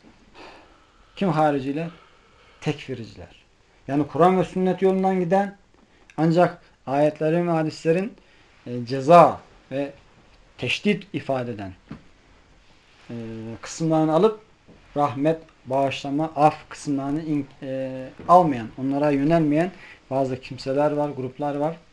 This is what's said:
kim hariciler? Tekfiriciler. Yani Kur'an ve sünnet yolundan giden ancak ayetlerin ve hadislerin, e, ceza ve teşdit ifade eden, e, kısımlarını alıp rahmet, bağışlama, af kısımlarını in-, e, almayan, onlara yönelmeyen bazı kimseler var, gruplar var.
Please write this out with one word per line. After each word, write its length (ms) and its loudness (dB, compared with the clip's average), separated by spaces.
kim 140 -2
hariciler? 600 0
Tekfiriciler. 840 -10
Yani 200 -2
Kur'an 320 4
ve 40 2
sünnet 380 -2
yolundan 380 2
giden 380 0
ancak 440 2
ayetlerin 600 0
ve 40 0
hadislerin, 600 -2
e, 180 -8
ceza 540 6
ve 200 -4
teşdit 560 -2
ifade 380 -4
eden, 220 -10
e, 40 -12
kısımlarını 520 0
alıp 280 2
rahmet, 400 0
bağışlama, 680 -2
af 200 4
kısımlarını 520 -4
in-, 260 -4
e, 460 -8
almayan, 400 6
onlara 340 0
yönelmeyen 600 2
bazı 320 -4
kimseler 500 -2
var, 180 -2
gruplar 460 -8
var. 220 -4